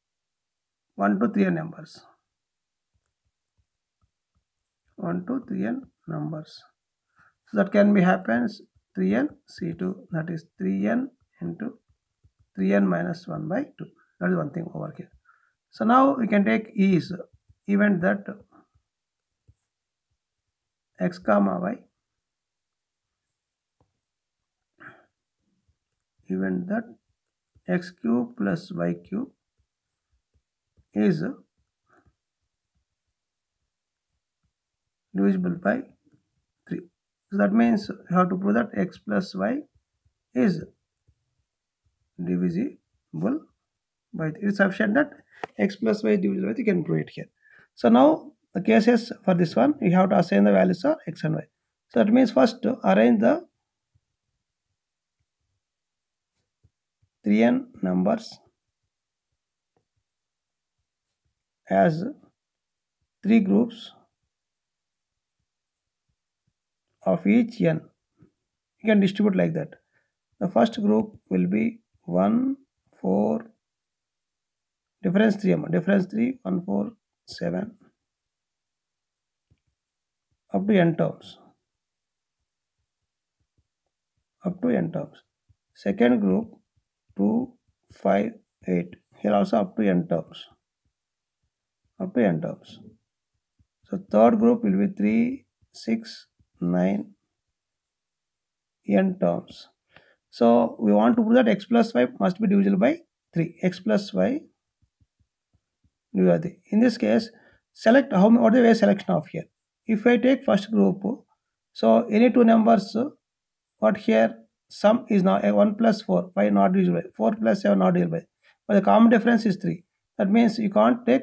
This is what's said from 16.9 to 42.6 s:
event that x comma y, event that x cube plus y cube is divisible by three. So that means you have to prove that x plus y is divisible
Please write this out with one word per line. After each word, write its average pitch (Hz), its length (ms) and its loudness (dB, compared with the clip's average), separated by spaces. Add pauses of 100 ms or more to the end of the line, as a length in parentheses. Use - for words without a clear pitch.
event 104 340 2
that 101 240 -2 (2750)
x 180 200 -4
comma - 420 0
y, 220 140 -6 (4000)
event 92 400 -4
that 190 160 -6 (840)
x 180 220 -4 (100)
cube 117 340 -4
plus 95 380 -6
y 85 220 -4 (120)
cube 226 220 -8 (1600)
is 196 300 0 (4000)
divisible 190 480 -2
by - 200 -2 (840)
three. 185 140 -10 (480)
So 196 80 -6
that 202 160 2
means 226 360 2
you - 260 -8
have 180 140 2
to 185 80 -6
prove 202 180 -2
that 233 180 -2
x - 240 -6
plus 98 380 -6
y 101 220 -4 (760)
is 185 300 -2 (1500)
divisible 175 1200 -6 (720)